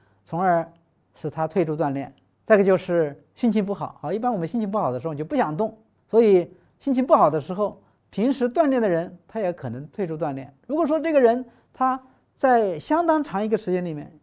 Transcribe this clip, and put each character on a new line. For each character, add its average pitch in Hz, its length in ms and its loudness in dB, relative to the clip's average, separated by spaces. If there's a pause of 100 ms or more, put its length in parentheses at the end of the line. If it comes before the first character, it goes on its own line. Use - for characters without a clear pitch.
(240)
从 165 180 -6
而 170 300 2 (420)
使 151 160 -10
他 160 160 -4
退 170 180 0
出 156 120 -4
锻 147 160 -2
炼。 135 200 -8 (340)
再 220 100 6
一 - 20 6
个 196 60 2
就 185 120 4
是 160 480 -2 (120)
心 233 160 0
情 208 120 0
不 202 80 -6
好， 151 300 -10
啊， 151 100 -6
一 214 60 -4
般 247 140 -2
我 214 40 -2
们 165 120 -4
心 240 120 -6
情 208 80 -4
不 202 80 -4
好 165 140 0
的 123 80 -4
时 120 80 -8
候 156 80 -6
你 139 40 -8
就 156 60 -6
不 302 120 -6
想 156 200 0
动， 214 220 -4 (300)
所 226 120 4
以 196 320 4 (280)
心 277 120 -2
情 254 140 0
不 311 80 4
好 190 160 6
的 151 100 -2
时 180 140 -8
候， 202 260 -6 (300)
平 247 220 -2
时 247 160 -2
锻 302 180 2
炼 262 160 0
的 214 60 2
人 180 280 -2 (120)
他 226 100 -12
也 180 140 -2
可 135 180 -10
能 131 160 -12
退 - 180 -8
出 160 140 -6
锻 151 160 -4
炼。 135 180 -14 (140)
如 262 80 -6
果 320 100 0
说 302 140 0
这 311 140 -2
个 285 80 4
人 247 240 4 (280)
他 262 300 -2 (320)
在 226 420 2
相 320 300 -2
当 311 160 2
长 202 220 -4
一 220 40 -4
个 214 80 0
时 196 140 -6
间 180 140 -2
里 165 100 -8
面 147 280 -16